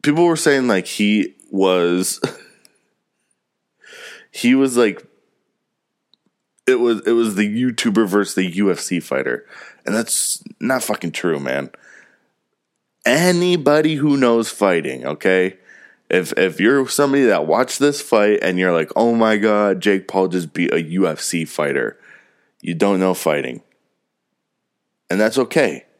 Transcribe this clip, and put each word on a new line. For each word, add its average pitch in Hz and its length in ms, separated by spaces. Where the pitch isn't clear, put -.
People 156 240
were 165 100
saying, 135 320
like, 95 200
he 104 480
was, 92 720
<laughs> - 60
he 123 240
was, 131 220
like, 110 280
it 127 140
was, 117 260
it 107 60
was 117 240
the 104 120
YouTuber 113 600
versus 98 280
the 95 100
U 92 260
F - 80
C 85 220
fighter. 64 440
And - 80
that's - 480
not 131 240
fucking 95 280
true, 80 280
man. 67 300
Anybody 160 920
who 143 200
knows 117 340
fighting, 73 560
okay? 92 520
If, 92 280
if 90 220
you're 127 280
somebody 139 380
that 85 220
watched 107 320
this 143 220
fight 104 400
and 92 180
you're 92 140
like, 80 220
"Oh 117 200
my 110 220
God, 104 440
Jake 95 260
Paul 95 200
just 87 260
beat 87 200
a 85 80
U 87 260
F 78 120
C 82 260
fighter," 67 540
you 87 120
don't 95 260
know 92 140
fighting. 69 480
And 95 100
that's 107 180
okay. 127 480